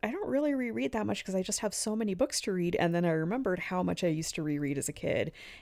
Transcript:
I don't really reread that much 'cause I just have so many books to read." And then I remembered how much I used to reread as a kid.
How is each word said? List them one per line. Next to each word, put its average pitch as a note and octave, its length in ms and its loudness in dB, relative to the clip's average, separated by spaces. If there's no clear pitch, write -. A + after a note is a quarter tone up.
I G#3+ 80 0
don't G4 180 -4
really C#4+ 240 2
reread B3 380 -2
that G#3+ 160 -2
much G#3 180 -4
'cause F#3+ 80 -8
I F#3+ 80 2
just G3 200 -4
have G#3 120 -2
so - 220 -2
many A3 180 0
books G#3+ 280 0
to A3 120 -2
read." F3 220 2
And E3+ 180 4
then F3 100 4
I F3 80 6
remembered F3+ 460 2
how F#3 240 -2
much F3+ 220 0
I F3+ 40 6
used D#3+ 280 0
to E3 80 -2
reread D3 340 0
as C3+ 100 -2
a D3 60 -6
kid. - 380 0